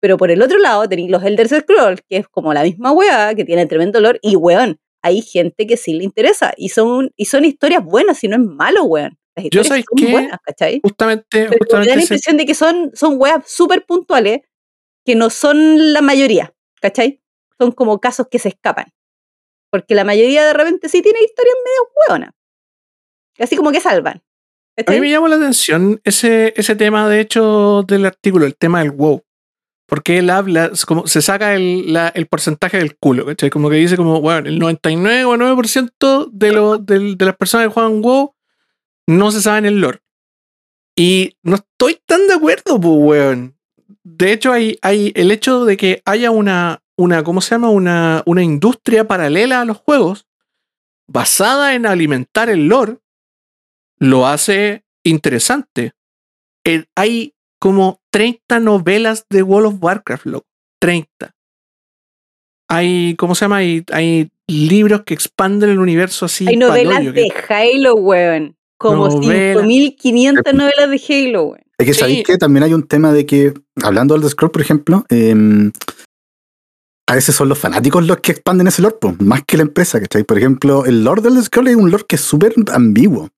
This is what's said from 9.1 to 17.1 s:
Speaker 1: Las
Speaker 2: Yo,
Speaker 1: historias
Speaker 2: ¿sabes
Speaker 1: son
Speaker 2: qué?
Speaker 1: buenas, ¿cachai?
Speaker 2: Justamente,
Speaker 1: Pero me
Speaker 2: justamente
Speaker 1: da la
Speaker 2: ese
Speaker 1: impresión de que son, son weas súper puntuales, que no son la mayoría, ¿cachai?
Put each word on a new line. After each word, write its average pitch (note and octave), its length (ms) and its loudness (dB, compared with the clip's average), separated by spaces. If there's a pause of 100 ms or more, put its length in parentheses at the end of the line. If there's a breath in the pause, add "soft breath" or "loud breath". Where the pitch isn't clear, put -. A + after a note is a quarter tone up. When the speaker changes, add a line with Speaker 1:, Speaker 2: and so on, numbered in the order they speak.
Speaker 1:
Las - 80 -12
Speaker 2:
Yo, E3+ 160 0
Speaker 1:
historias C4+ 80 0
Speaker 2:
¿sabes C4+ 200 -2
Speaker 1:
son B3+ 180 0
Speaker 2:
qué? A#3 60 2
Speaker 1:
buenas, C4+ 320 -2
¿cachai? E3 380 -4
Speaker 2:
Justamente, A3 480 -2
Speaker 1:
Pero A3 200 0
me A#3 80 0
Speaker 2:
justamente A3 320 2
Speaker 1:
da C4 60 2
la E4+ 60 2
Speaker 2:
ese E4+ 120 -2
Speaker 1:
impresión D#4 220 0
de D#4 100 0
que D4+ 80 -2
son, E4 400 -2
son D4 240 0
weas C#4+ 280 0
súper F4+ 400 0
puntuales, C#4 540 -2 (640)
que B3 100 0
no A3+ 160 2
son D4+ 600 2
la D4 100 2
mayoría, C#4 500 2 (280)
¿cachai? A#3 400 -2 (380)